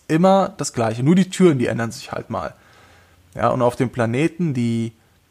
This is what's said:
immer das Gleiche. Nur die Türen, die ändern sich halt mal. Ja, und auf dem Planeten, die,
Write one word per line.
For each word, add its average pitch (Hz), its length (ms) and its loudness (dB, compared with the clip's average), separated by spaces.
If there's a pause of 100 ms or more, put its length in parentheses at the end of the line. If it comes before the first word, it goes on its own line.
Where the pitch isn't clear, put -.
immer 190 500 2
das - 160 -8
Gleiche. 117 300 -2
Nur 156 100 4
die 185 160 4
Türen, 165 300 4
die 120 80 0
ändern 113 240 -4
sich - 200 -16
halt - 200 -10
mal. 87 240 -8 (800)
Ja, 113 140 0
und 123 120 -2
auf 120 140 0
dem 127 160 -2
Planeten, 139 640 -2
die, 117 380 -2 (380)